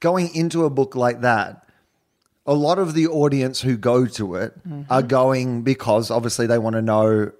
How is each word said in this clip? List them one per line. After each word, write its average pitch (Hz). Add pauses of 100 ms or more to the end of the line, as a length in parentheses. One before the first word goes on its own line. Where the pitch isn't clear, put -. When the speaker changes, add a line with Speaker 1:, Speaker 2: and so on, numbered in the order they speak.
Speaker 1:
going 175
into 165
a 147
book 135
like 123
that, 117 (800)
a 139
lot 151
of 165
the 160
audience 143
who 127
go 120
to 98
it 95 (120)
Speaker 2:
Mm-hmm. 143
Speaker 1:
are 131
going 127
because 117
obviously 117
they 117
wanna 113
know 107